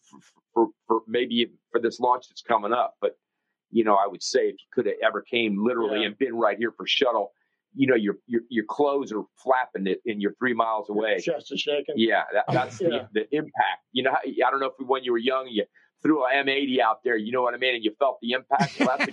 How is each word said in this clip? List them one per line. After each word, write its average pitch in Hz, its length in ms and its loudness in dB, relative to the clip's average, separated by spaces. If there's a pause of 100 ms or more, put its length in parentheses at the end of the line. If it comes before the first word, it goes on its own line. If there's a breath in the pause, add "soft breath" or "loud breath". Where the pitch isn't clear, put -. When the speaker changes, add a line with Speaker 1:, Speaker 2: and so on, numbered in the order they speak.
Speaker 1:
f-, - 180 -20
f-, - 120 -20 (200)
for, 113 140 4 (200)
for 113 200 0
maybe 117 440 0 (200)
for 120 80 0
this 117 200 -2
launch 123 300 0
that's - 120 -18
coming 110 320 0
up, 120 280 0
but, - 160 -2 (540)
you 113 120 2
know, 107 120 6
I 98 120 4
would 92 160 -10
say 113 260 2
if 98 60 -6
you - 180 -20
coulda 104 200 0 (100)
ever 104 180 0
came 107 420 -2
literally 110 380 0
Speaker 2:
Yeah. 107 60 0
Speaker 1:
and 104 100 -8
been 123 180 -2
right 104 220 2
here 113 140 -2
for 92 160 -14
shuttle, 117 460 0 (400)
you 135 140 0
know, 127 80 4
your, 101 220 0 (100)
your, 117 220 0
your 110 160 -2
clothes 139 480 0
are 104 100 -4 (140)
flapping 123 500 0
it 92 180 0
and 107 160 -4
you're 101 140 -2
three 123 180 -2
miles 110 360 -2
Speaker 2:
Your 104 80 -4
Speaker 1:
away. 104 220 0
Speaker 2:
chest 156 340 -6
is 139 80 -4
shaking. 147 360 -4
Speaker 1:
Yeah, 107 260 2 (100)
that, 104 180 0
that's 127 300 -2
Speaker 2:
<laughs> - 0 -
Yeah. 143 320 -2
Speaker 1:
the, 107 160 2
the 143 60 0
impact. 131 580 -2
You 127 100 -2
know, 131 80 2
I, - 240 -2 (100)
I 127 60 4
don't 135 80 -2
know 135 180 -2
if 135 100 -10
when 131 160 0
you 123 100 -2
were 117 40 2
young, 131 300 -2
you 107 180 -2 (360 soft breath)
threw 143 240 2
a 127 100 2
M 139 140 2
eighty 131 320 0
out 110 220 2
there, 120 140 2
you 107 140 -4
know 127 100 0
what 120 120 0
I 120 40 -8
mean? 127 180 0
And 113 80 -6
you 107 160 0
felt 135 220 0
the 117 100 -4
impact. 139 480 -2
Well, 269 180 2
that's 269 160 -2